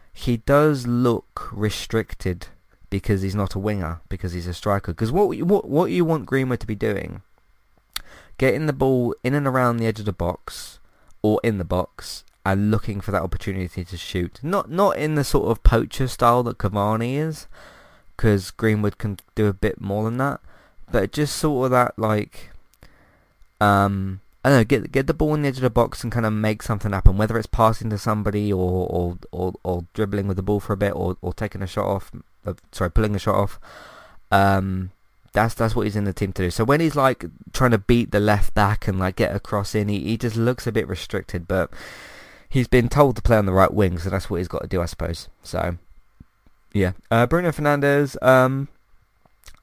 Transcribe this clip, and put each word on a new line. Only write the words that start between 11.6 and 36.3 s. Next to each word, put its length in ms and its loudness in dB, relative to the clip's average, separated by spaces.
box, 600 -6
and 240 2
looking 320 -2
for 80 -8
that 140 0
opportunity 600 -4
to 140 -12
shoot. 460 -6
Not, 260 -2
not 280 2
in 180 -2
the 80 2
sort 260 2
of 140 0
poacher 440 4
style 360 4
that 160 -6
Cavani 560 -2
is, 320 -6
'cause 360 2
Greenwood 480 0
can 180 -4
do 140 2
a 60 2
bit 280 -4
more 220 -2
than 140 -2
that, 220 -2
but 200 0
just 240 -2
sort 300 0
of 60 0
that, 260 2
like, 540 -2
um, 600 2
I 40 4
don't 100 8
know, 60 6
get, 260 0
get 160 -2
the 80 0
ball 180 0
in 80 -2
the 60 0
edge 80 -2
of 80 -4
the 80 2
box 320 0
and 100 -4
kinda 160 0
make 320 -2
something 300 -4
happen, 260 6
whether 220 2
it's 80 -6
passing 420 2
to 80 -2
somebody 560 0
or, 340 0
or, 300 -2
or, 220 -4
or 300 -4
dribbling 340 -2
with 100 -2
the 60 -2
ball 160 0
for 140 -4
a 40 0
bit 140 0
or, 300 -4
or 120 -4
taking 280 -8
a 60 -4
shot 180 -4
off, 260 -4
uh, 80 -4
sorry, 180 -2
pulling 240 2
a 40 -4
shot 160 0
off. 220 0
Um, 580 2
that's, 220 2
that's 240 0
what 60 0
he's 120 -2
in 80 0
the 80 -2
team 220 -4